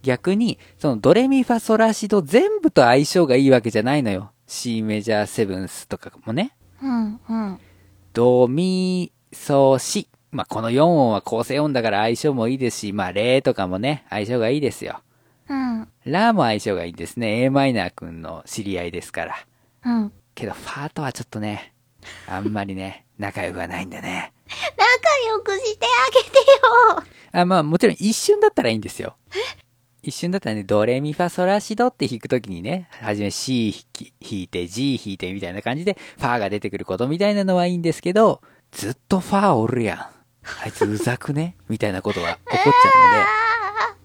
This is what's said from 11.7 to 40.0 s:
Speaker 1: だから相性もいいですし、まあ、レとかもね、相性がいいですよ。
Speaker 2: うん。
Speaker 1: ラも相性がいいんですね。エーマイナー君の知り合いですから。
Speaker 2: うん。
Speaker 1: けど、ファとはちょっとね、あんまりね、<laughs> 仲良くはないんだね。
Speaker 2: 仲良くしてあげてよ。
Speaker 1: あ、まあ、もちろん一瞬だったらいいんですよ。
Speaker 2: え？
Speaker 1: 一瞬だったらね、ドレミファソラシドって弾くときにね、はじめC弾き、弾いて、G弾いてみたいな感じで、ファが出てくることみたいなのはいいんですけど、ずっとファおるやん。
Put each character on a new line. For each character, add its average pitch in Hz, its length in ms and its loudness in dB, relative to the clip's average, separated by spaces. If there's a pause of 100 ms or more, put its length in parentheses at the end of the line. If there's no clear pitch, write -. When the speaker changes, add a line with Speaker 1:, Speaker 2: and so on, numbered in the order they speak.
Speaker 1:
だ 123 100 0
か 113 60 0
ら 101 140 2
相 117 120 2
性 143 200 0
も 117 140 0
い 135 60 -2
い 131 40 -6
で 123 120 -2
す - 100 -12
し、 101 120 -8
ま 101 140 -4
あ、 90 60 -8
レ 123 280 2
と 127 140 0
か 95 120 -2
も 92 120 -4
ね、 135 320 -4
相 101 160 -4
性 123 120 -4
が 113 120 0
い 147 80 0
い - 20 -2
で 127 100 -2
す - 140 -12
よ。 - 160 -12 (480)
Speaker 2:
う 277 60 -8
ん。 247 340 -6 (160)
Speaker 1:
ラ 208 300 2
も 175 80 2
相 107 180 0
性 101 160 -2
が 85 80 -6
い 87 60 -8
い - 20 -16
ん 80 40 -18
で 85 100 -10
す - 100 -14
ね。 113 240 -2
エ 131 80 4
ー - 20 2
マ 139 180 2
イ 127 40 0
ナ 98 140 -2
ー 90 40 -6
君 82 300 -16
の 82 240 -14
知 - 200 -10
り 95 140 -4
合 87 60 -6
い 87 60 -6
で 87 100 -10
す - 120 -18
か 82 120 -6
ら。 - 120 -10 (500)
Speaker 2:
う 240 40 -2
ん。 220 220 -2 (200)
Speaker 1:
け - 140 -10
ど、 92 60 -8
フ - 160 -14
ァ 143 240 -10
と 160 100 -8
は 131 100 -6
ち - 100 -12
ょ - 20 -10
っ - 40 -14
と 110 120 -10
ね、 104 340 -10 (520)
あ 92 140 -8
ん 104 80 -6
ま 104 160 -4
り 98 100 -10
ね、 95 380 -14
<laughs> - 60 -20
仲 101 240 -8
良 90 100 -6
く 92 60 -10
は 85 100 -8
な 87 120 -10
い 95 60 -10
ん 87 40 -16
だ - 100 -16
ね。 90 320 -10 (140)
Speaker 2:
仲 - 100 -14 (720)
良 440 120 -2
く 427 180 -4
し 427 180 -4
て 440 100 -4
あ 494 240 2
げ - 200 2
て 539 80 6 (580)
よ。 - 80 -8 (280)
Speaker 1:
あ、 180 120 4
ま 180 140 4
あ、 156 40 4
も 156 160 0
ち 240 80 4
ろ 185 60 4
ん - 20 -4
一 214 200 -2
瞬 415 260 2
だ 427 80 6
っ - 60 2
た - 80 0
ら - 80 2
い 113 40 0
い 110 40 -2
ん - 20 -4
で 104 80 -10
す - 140 -12
よ。 - 140 -12 (160)
Speaker 2:
え？ - 40 -8 (680)
Speaker 1:
一 143 120 -8
瞬 175 160 -4
だ 190 80 -2
っ - 20 -2
た 113 100 -6
ら 107 60 -4
ね、 101 60 -6
ド 104 240 2
レ 127 160 0
ミ 151 100 -4
フ 175 100 -2
ァ 175 60 0
ソ 180 160 -2
ラ 196 160 2
シ 214 160 -8
ド 240 120 2
っ - 60 -4
て 135 140 -4
弾 117 120 -6
く - 80 -14
と 127 120 0
き 101 80 -16
に 87 140 -8
ね、 165 280 -6
は 110 240 -6
じ 104 80 -4
め 101 80 -2
C 113 420 -2
弾 - 100 -14 (100)
き、 - 300 -18
弾 101 200 -10
い 87 60 -12
て、 90 180 -6
G 123 380 -4
弾 101 100 -8
い - 40 -14
て 92 160 -8
み 98 80 -8
た 87 80 -8
い - 20 -10
な 101 80 -8
感 120 160 -6
じ 170 80 -10
で、 196 140 -2 (180)
フ - 80 -8
ァ 120 140 0
が 101 100 -2
出 101 120 -4
て 101 100 -6
く 98 80 -10
る 90 80 -10
こ 92 100 -4
と 120 100 -2
み 156 120 -4
た 202 100 2
い 208 60 0
な 202 100 -2
の 185 120 0
は 175 100 2
い 180 80 -2
い - 20 -2
ん 170 60 -4
で 165 100 0
す - 80 -6
け 185 140 -4
ど、 214 260 4 (300)
ず 101 200 -8
っ 131 60 -6 (120)
と 190 120 2
フ - 140 -4
ァ 196 180 4
お 113 140 2
る 120 160 -2
や 95 140 -2
ん。 - 20 -16 (640)